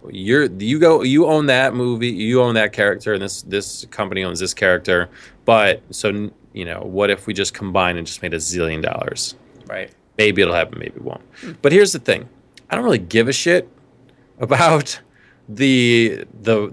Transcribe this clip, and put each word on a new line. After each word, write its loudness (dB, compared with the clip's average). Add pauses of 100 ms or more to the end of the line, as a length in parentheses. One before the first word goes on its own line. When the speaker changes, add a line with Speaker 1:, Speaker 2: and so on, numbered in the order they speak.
Speaker 1:
you're, 0
you -2
go, 6
you 4
own 2
that 2
movie, -2
you 0
own 2
that 0
character, -2
and -4
this, -10
this -8
company -6
owns -6
this -6
character. 0 (340)
But, 4
so, -6 (240)
you -10
know, -10
what 0
if -2
we -4
just -4
combined -2
and -10
just -14
made -8
a -4
zillion -4
dollars? -6 (320)
Speaker 2:
Right. -12 (280)
Speaker 1:
Maybe 4
it'll 2
happen, -2
maybe -12
it -16
won't. -12 (200)
Speaker 2:
Hmm. -14
Speaker 1:
But 2
here's 6
the -6
thing. -2 (400)
I -4
don't -4
really 2
give 0
a 0
shit 0 (720)
about 2 (500)
the, 2 (160)
the, 0